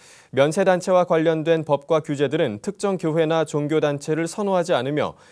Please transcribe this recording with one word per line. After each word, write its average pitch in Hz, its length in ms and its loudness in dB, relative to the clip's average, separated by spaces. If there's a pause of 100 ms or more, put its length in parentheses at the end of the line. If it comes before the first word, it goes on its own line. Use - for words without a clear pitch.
(320)
면세 151 320 2
단체와 185 420 2
관련된 160 580 2
법과 147 380 0
규제들은 139 600 -2
특정 196 360 -4
교회나 160 480 0
종교 147 340 -2
단체를 151 480 -2
선호하지 185 460 -2
않으며, 127 400 -2 (180)